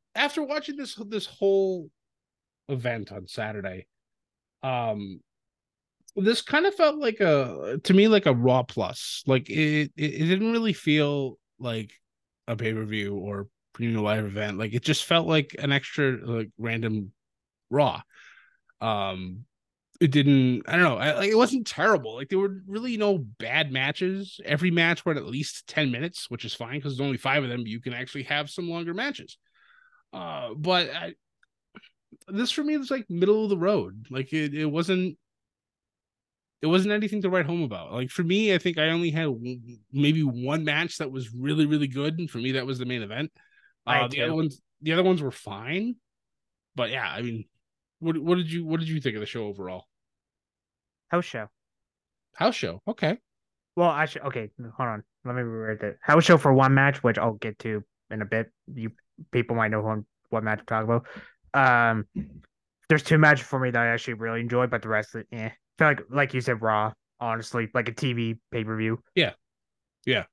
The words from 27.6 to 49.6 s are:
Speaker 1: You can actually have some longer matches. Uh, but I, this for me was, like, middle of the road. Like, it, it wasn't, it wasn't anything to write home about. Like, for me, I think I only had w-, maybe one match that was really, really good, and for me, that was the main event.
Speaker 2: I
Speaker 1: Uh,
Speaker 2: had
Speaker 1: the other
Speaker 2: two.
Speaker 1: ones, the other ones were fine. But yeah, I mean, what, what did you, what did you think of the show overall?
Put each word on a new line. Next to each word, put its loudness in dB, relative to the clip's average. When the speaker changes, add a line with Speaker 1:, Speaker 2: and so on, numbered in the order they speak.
Speaker 1:
You -8
can -8
actually -10
have -4
some -8
longer -6
matches. -8
Uh, -10
but 0
I, -8
this -2
for -2
me 0
was, -6
like, -4
middle 4
of 2
the 0
road. 0
Like, -6
it, 0
it -2
wasn't, 0
it 0
wasn't 4
anything -2
to 0
write 2
home -2
about. -6
Like, -4
for -2
me, 2
I 4
think -2
I 2
only 0
had -2
w-, -6
maybe 4
one -2
match -2
that -6
was -10
really, 0
really 2
good, -4
and -6
for -10
me, -2
that -2
was -4
the -6
main -4
event. -8
Speaker 2:
I 2
Speaker 1:
Uh, 4
Speaker 2:
had -2
Speaker 1:
the -4
other 0
Speaker 2:
two. -2
Speaker 1:
ones, -2
the -2
other 4
ones 4
were -4
fine. -6
But -2
yeah, -4
I -6
mean, -6
what, -2
what 2
did -2
you, -4
what -2
did -4
you -2
think -2
of -6
the -8
show -8
overall? -10